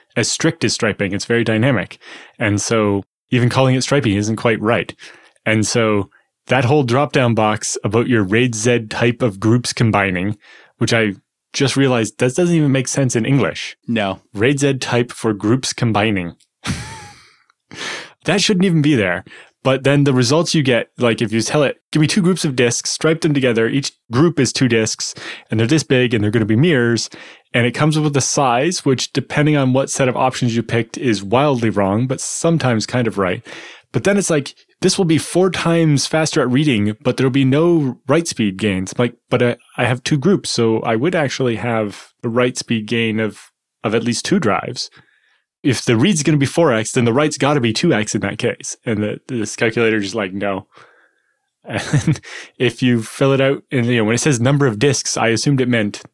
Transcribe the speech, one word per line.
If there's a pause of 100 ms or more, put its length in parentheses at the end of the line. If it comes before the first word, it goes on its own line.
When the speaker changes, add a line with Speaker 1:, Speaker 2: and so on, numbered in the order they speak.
(140)
Speaker 1:
as
strict
as
striping.
It's
very
dynamic. (400)
And
so (280)
even
calling
it
striping
isn't
quite
right. (520)
And
so (380)
that
whole
drop-down
box
about
your
raid
Z
type
of
groups
combining, (420)
which
I (380)
just
realized
that
doesn't
even
make
sense
in
English. (120)
Speaker 2:
No. (140)
Speaker 1:
raid
Z
type
for
groups
combining. (280)
<laughs> (1500)
That
shouldn't
even
be
there. (380)
But
then
the
results
you
get, (100)
like
if
you
tell
it, (160)
"Give
me
two
groups
of
disks,
stripe
them
together,
each (180)
group
is
two
disks, (340)
and
they're
this
big,
and
they're
gonna
be
mirrors," (460)
and
it
comes
up
with
a
size,
which
depending
on
what
set
of
options
you
picked
is
wildly
wrong,
but
sometimes
kind
of
right. (460)
But
then
it's
like, (240)
"This
will
be
four
times
faster
at
reading,
but
there'll
be
no
write
speed
gains."
Like, (160)
"But
I, (200)
I
have
two
groups,
so
I
would
actually
have (160)
a
write
speed
gain
of, (320)
of
at
least
two
drives." (720)
If
the
read's
gonna
be
four
X,
then
the
write's
gotta
be
two
X
in
that
case.
And
the,
this
calculator
just
like,
"No." (960)
And (200)
<laughs>
if
you
fill
it
out,
and,
you
know,
when
it
says
number
of
disks,
I
assumed
it
meant